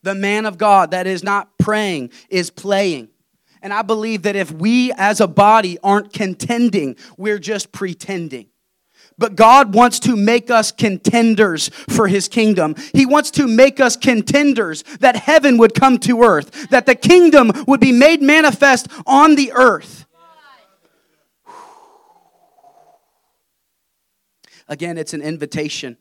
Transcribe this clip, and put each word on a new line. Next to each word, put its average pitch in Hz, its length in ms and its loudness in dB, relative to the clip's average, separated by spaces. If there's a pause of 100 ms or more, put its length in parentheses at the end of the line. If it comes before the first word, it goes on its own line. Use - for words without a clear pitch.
The 196 120 -6
man 202 320 -4
of 196 100 -8
God 196 360 2
that 180 140 -6
is 185 160 -8
not 202 360 -6
praying 196 520 -4 (200)
is 180 180 -4
playing." 190 640 -4 (500)
And 196 100 -16
I 208 120 -6
believe 220 400 -6
that 196 120 -4
if 196 160 -6
we 226 460 -2
as 202 240 -2
a 196 80 0
body 202 540 2
aren't 202 280 -2
contending, 196 880 -4 (220)
we're 208 200 -6
just 196 320 -10
pretending. 170 760 -12 (720)
But 208 180 -4
God 220 380 4
wants 240 260 2
to 247 160 -2
make 233 340 -2
us 220 220 0
contenders 214 960 -2 (220)
for 214 180 0
his 190 180 -2
kingdom. 185 480 -2 (200)
He 269 100 4
wants 294 280 0
to 285 140 -2
make 262 320 2
us 254 160 2
contenders 233 880 -2 (180)
that 247 140 4
heaven 277 440 2
would 220 160 4
come 262 240 2
to 233 240 0
earth, 214 480 0
that 247 160 2
the 262 80 2
kingdom 302 580 4 (140)
would 262 140 2
be 262 120 4
made 294 300 4
manifest 277 680 2 (160)
on 294 300 4
the 277 180 -2
earth. - 540 0 (4000)
Again, 156 300 -12
it's 160 160 -12
an 151 80 -10
invitation. 151 800 -10